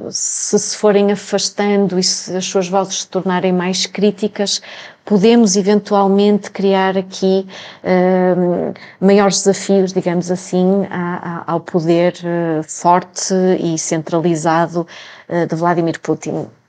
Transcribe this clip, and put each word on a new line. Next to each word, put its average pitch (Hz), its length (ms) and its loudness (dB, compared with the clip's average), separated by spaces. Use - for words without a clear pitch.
se - 480 -4
se - 160 -8
forem 202 360 2
afastando 202 840 -2
e 185 60 0
se - 320 -4
as 185 100 -4
suas 190 220 -2
vozes 190 340 -2
se - 60 -12
tornarem 180 460 -2
mais 180 320 -2
críticas, 202 760 -2
podemos 208 500 4
eventualmente 202 960 2
criar 190 460 0
aqui, 190 500 -2
eh, 185 540 2
maiores 196 380 4
desafios, 190 560 2
digamos 175 360 -2
assim, 185 600 0
a-, 175 580 -6
a-, 156 60 -4
ao 165 80 -2
poder, 170 520 2
eh, 170 380 -2
forte - 720 0
e 165 200 -2
centralizado, 165 1080 0
eh, 170 160 0
de 170 100 -4
Vladimir 165 460 0
Putin. 156 460 -4